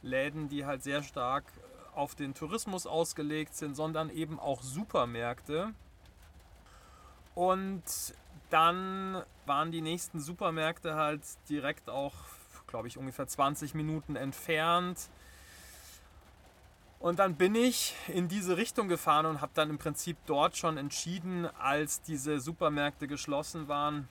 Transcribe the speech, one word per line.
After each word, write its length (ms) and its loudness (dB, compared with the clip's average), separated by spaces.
Läden, 460 0
die 160 -4
halt 180 -4
sehr 200 0
stark 420 -2
auf 200 -2
den 200 -4
Tourismus 520 -4
ausgelegt 680 -2
sind, 220 -6
sondern 320 -2
eben 320 -6
auch 220 -2
Supermärkte. 1120 -2
Und 500 2
dann 760 4
waren 240 2
die 100 -4
nächsten 380 -4
Supermärkte 800 -2
halt 260 0
direkt 400 -2
auch, 260 -4
glaub 180 -6
ich, 140 -10
ungefähr 300 -6
zwanzig 460 0
Minuten 420 -2
entfernt. 920 0
Und 220 0
dann 160 6
bin 180 6
ich 400 4
in 180 2
diese 300 0
Richtung 320 0
gefahren 380 6
und 140 0
hab 140 -4
dann 160 4
im 80 -2
Prinzip 380 -4
dort 300 4
schon 220 0
entschieden, 680 -4
als 420 2
diese 380 -2
Supermärkte 680 0
geschlossen 640 -4
waren 420 0